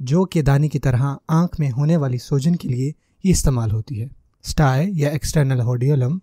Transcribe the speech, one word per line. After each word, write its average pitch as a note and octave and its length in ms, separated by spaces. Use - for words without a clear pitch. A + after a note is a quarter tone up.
जो D3+ 240
के E3+ 160
दाने C#3+ 260
की C#3 120
तरह C3+ 380
आंख E3 280
में C#3+ 100
होने C#3+ 280
वाली C3 220
सूजन D3 360
के - 120
लिए C3 260
ये F#3 80
इस्तेमाल B2 400
होती A2 240
है। A#2 140
स्टाई C#3 480
या D3 160
एक्सटर्नल C#3 520
hordeolum B2+ 600